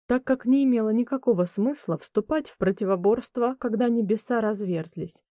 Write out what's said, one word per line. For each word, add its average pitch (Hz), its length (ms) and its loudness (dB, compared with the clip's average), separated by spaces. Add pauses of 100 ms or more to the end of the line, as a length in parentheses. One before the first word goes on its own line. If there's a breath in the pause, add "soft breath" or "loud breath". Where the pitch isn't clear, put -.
так 254 160 0
как 262 220 -2
не 269 180 4
имело 233 260 2
никакого 233 560 0
смысла 196 520 -2
вступать - 520 -4
в - 80 -20
противоборство, 202 1000 0
когда 240 300 0
небеса 226 500 0
разверзлись. 180 840 -4 (140)